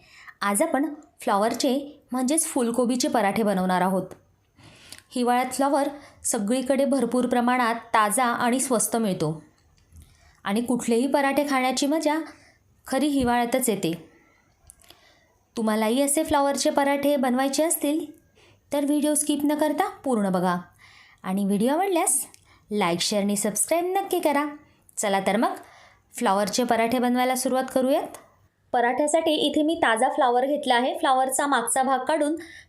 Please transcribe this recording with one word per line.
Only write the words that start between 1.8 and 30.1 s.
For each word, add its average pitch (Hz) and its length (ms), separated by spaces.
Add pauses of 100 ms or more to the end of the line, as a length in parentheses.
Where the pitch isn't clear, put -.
म्हणजेच 262 340
फुलकोबीचे 247 640
पराठे 214 360
बनवणार 185 380
आहोत. 185 260 (1040)
हिवाळ्यात 247 420
फ्लॉवर 277 340 (360)
सगळीकडे 254 640
भरपूर 247 400
प्रमाणात 247 500 (180)
ताजा 214 320
आणि 240 340
स्वस्त 226 360
मिळतो 185 340 (1160)
आणि 202 160
कुठलेही 240 460
पराठे 277 420
खाण्याची 262 380
मजा 302 300 (680)
खरी 269 200
हिवाळ्यातच 247 640
येते. 196 240 (1600)
तुम्हालाही 220 460
असे 285 220
फ्लॉवरचे 285 480
पराठे 285 460
बनवायचे 269 460
असतील 320 400 (680)
तर 285 140
व्हिडिओ 294 300
स्किप 294 300
न 294 120
करता 302 300 (160)
पूर्ण 214 280
बघा 180 260 (680)
आणि 190 220
व्हिडिओ 202 240
आवडल्यास 339 500 (500)
लाईक, 180 320
शेअर 208 220
आणि 202 140
सबस्क्राईब 311 560
नक्की 381 260
करा. 294 260 (520)
चला 196 240
तर 190 160
मग 269 180 (580)
फ्लॉवरचे 202 500
पराठे 233 360
बनवायला 247 360
सुरुवात 254 300
करूयात. 262 520 (560)
पराठ्यासाठी 294 640
इथे 294 260
मी 311 120
ताजा 254 340
फ्लॉवर 254 360